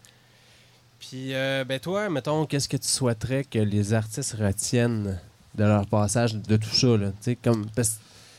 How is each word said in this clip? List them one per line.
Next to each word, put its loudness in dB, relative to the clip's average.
Puis, -10
euh, 0
ben -4
toi, -2
mettons, 0
qu'est-ce -2
que -2
tu -6
souhaiterais 0
que -2
les 2
artistes -2
retiennent 0
de 2
leur 4
passage 0
de 2
tout -2
ça, 6
là ? 0
Tu -8
sais, -2
comme, 0
parce -2